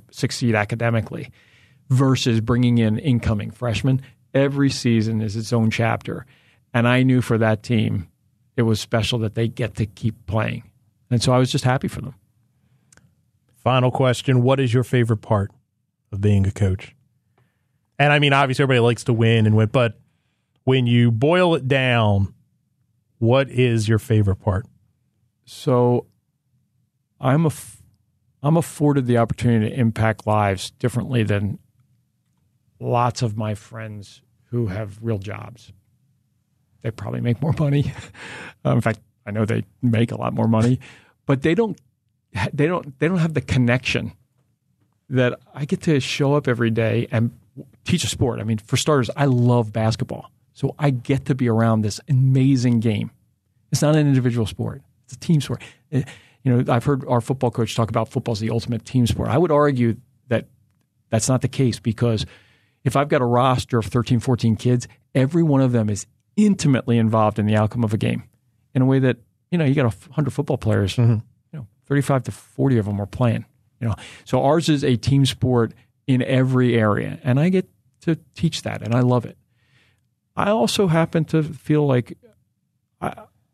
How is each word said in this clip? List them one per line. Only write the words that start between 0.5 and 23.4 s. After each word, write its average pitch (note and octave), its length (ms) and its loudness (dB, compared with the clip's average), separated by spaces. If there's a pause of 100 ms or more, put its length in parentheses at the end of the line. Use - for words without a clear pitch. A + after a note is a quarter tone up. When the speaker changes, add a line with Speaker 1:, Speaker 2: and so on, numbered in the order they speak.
Speaker 1:
academically, A2+ 760 -4 (580)
versus C3 520 2
bringing A#2+ 360 2
in A2 220 2
incoming A2+ 500 -2
freshmen. B2+ 520 -2 (340)
Every C#3 340 2
season A2+ 520 0
is G#2+ 140 -6
its A2 160 -8
own A2+ 200 2
chapter. - 560 -4 (460)
And A#2 140 2
I B2+ 140 2
knew B2+ 200 2
for A#2 180 0
that A2 240 0
team, G#2+ 460 -2 (480)
it B2 60 2
was A2 160 0
special A#2 400 -2
that A2 140 -4
they A#2 140 -2
get A2+ 280 -8
to A2+ 100 -4
keep - 420 -8
playing. A2+ 420 -4 (400)
And A#2+ 120 0
so B2+ 100 0
I B2+ 60 4
was B2+ 140 2
just D3 120 -4
happy B2+ 240 -2
for - 140 -10
them. - 140 -14 (1500)
Speaker 2:
Final B2+ 260 2
question. B2+ 540 0
What C3+ 160 2
is B2 140 0
your B2 100 2
favorite A#2 380 0
part G2+ 300 -2 (600)
of G2 80 -8
being G2+ 260 4
a G2 60 0
coach? - 440 -2 (1000)
And D3 140 4
I D3 80 4
mean, C#3+ 140 2
obviously C#3 300 2
everybody C3 180 4
likes A#2 240 2
to C3 80 0
win A2+ 320 4
and G#2+ 100 4
win, G#2+ 160 4
but A#2+ 260 0 (680)
when C3 220 2
you A#2+ 240 4
boil E3+ 440 2
it C3 120 -4
down, A#2 680 2 (840)
what B2 300 2